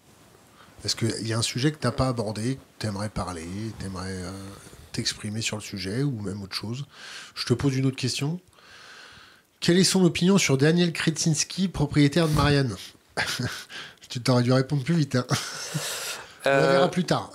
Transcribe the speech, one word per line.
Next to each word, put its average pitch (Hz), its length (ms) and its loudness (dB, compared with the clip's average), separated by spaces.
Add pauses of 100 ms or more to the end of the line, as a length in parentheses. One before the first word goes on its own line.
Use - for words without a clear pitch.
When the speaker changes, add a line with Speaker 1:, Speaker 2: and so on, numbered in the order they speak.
(840)
Speaker 1:
Est-ce 101 100 -2
qu'il 113 320 -4
y 113 60 -2
a 110 60 0
un 113 40 0
sujet 131 300 0
que - 60 -10
t'as 120 120 0
pas 131 160 0
abordé, 117 500 -2
que - 300 -10
t'aimerais 101 220 -4
parler, 85 400 -8 (320)
t'aimerais, 95 260 -8
euh, 92 240 -8 (640)
t'exprimer 110 480 -6
sur 107 160 -4
le 104 60 -8
sujet 101 420 -6
ou 127 160 -4
même 101 240 -6
autre 92 100 -10
chose ? 120 300 -8 (500)
Je - 100 -6
te 123 100 2
pose 131 220 0
une 135 100 2
autre 131 100 0
question. 143 420 -2 (1200)
Quelle 175 220 4
est 196 40 6
son 185 200 6
opinion 180 340 6
sur 135 180 2
Daniel 165 360 4
Kretinsky, - 720 0
propriétaire 151 640 4
de 151 60 0
Marianne ? 143 420 4 (400)
<laughs> - 920 -8
Tu 123 120 -10
t'aurais 123 240 4
dû 123 80 4
répondre 131 320 2
plus 165 100 0
vite, 151 220 2
hein. 123 100 0 (1160)
On 135 40 2
la 139 80 4
Speaker 2:
Euh, 135 160 6
Speaker 1:
verra 135 160 6
plus 175 160 -2
tard. 123 300 0